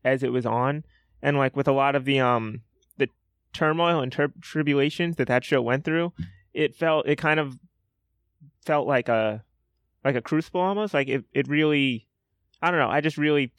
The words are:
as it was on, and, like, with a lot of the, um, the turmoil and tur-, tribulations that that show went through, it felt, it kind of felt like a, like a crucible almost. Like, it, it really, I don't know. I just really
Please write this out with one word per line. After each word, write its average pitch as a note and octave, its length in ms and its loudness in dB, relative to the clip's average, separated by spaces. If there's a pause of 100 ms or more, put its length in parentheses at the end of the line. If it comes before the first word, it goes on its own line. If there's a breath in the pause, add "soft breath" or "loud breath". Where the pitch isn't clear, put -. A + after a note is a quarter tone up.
as C3 200 2
it B2 100 0
was B2 140 -2
on, B2+ 380 -2 (380)
and, C#3+ 140 0
like, C3+ 180 0
with C#3 140 0
a C#3+ 40 4
lot C#3 220 2
of C3 120 -2
the, C#3 120 2
um, A#2 440 0 (340)
the C3 120 0 (440)
turmoil E3 480 0
and C3 100 -4
tur-, C#3+ 300 -2
tribulations D3+ 760 0
that B2+ 120 -2
that B2 160 2
show C#3 160 2
went B2 240 0
through, E3+ 300 -2 (400 loud breath)
it D3+ 200 -2
felt, D#3+ 320 0
it C#3+ 100 2
kind D#3 220 0
of C3+ 200 -4 (1040)
felt D3 220 0
like B2+ 220 0
a, A2 360 0 (600)
like C3+ 100 2
a A#2+ 80 -2
crucible D#3+ 380 -2
almost. G3+ 340 -2
Like, C#3 140 0
it, C3 240 -2
it C3 160 0
really, C#3+ 580 0 (560)
I E3+ 80 2
don't F3 100 2
know. B2+ 100 2
I C#3+ 100 2
just D3+ 180 -2
really D3 400 0